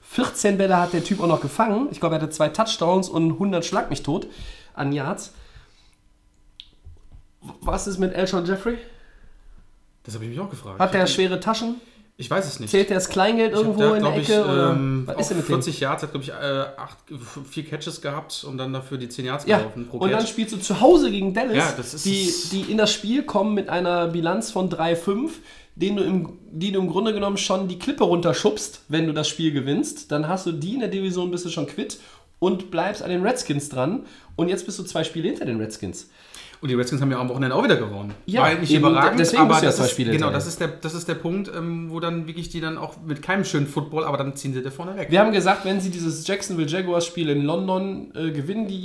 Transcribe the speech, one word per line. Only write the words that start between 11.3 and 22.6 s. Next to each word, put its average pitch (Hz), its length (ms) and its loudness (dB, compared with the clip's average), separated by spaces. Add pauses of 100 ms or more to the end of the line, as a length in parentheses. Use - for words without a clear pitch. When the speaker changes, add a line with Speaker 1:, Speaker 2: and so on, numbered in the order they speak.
Speaker 1:
Taschen? 226 360 -2 (420)
Speaker 2:
Ich 127 120 -10
weiß 175 160 0
es 139 140 -8
nicht. 107 100 -8
Speaker 1:
Zählt 196 200 4
der 196 80 2
das 180 100 0
Kleingeld 220 440 4
Speaker 2:
Ich 202 60 2
hab 214 60 4
Speaker 1:
irgendwo 214 180 2
Speaker 2:
da, 214 40 10 (100)
Speaker 1:
in 214 60 2
der 214 100 2
Speaker 2:
glaub - 100 0
ich, - 60 0
Speaker 1:
Ecke, 214 160 6
oder 139 280 4
Speaker 2:
ähm, 135 340 2
Speaker 1:
was 139 100 -6
Speaker 2:
auf 147 60 0
Speaker 1:
ist - 80 -2
denn 185 80 0
mit 151 100 -2
dem? 147 60 2
Speaker 2:
vierzig 147 260 0
Yards, 139 220 -2
hat, 147 100 -6
glaub 143 100 -6
ich, 131 60 -10
äh, 117 40 -8 (440)
acht, - 220 -14 (120)
f-, 139 300 -14 (100)
vier 156 140 -8
Catches 151 380 -10
gehabt 147 440 -8
und 131 120 -8
dann 131 140 -6
dafür 131 260 -6
die 123 100 -10
zehn 123 160 -8
Yards 135 220 -6
Speaker 1:
Ja, 208 120 6
Speaker 2:
gelaufen - 300 -6
pro - 100 -8
Speaker 1:
und 190 120 2
dann 220 100 4
Speaker 2:
Catch. 226 80 0
Speaker 1:
spielst - 260 -4
du 190 40 -6
zu - 220 -2
Hause 285 300 8
gegen 196 220 0
Dallas, 226 240 0
Speaker 2:
Ja, 147 200 2
das - 180 -8
ist 156 100 -6
Speaker 1:
die, 196 280 2 (200)
die 190 180 -4